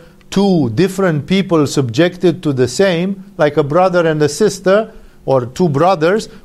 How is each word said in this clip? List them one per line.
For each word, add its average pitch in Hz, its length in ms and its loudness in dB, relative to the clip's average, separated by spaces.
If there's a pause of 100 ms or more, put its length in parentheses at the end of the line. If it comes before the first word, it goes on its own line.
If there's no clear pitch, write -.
(300)
two 180 420 2
different 175 540 0
people 175 400 0
subjected 156 760 0
to 151 80 -2
the 127 160 0
same, 190 680 -2
like 151 180 0
a 156 80 2
brother 175 420 2
and 156 160 0
a 151 60 4
sister, 196 680 0 (320)
or 131 200 0
two 165 240 -2
brothers, 175 580 0 (180)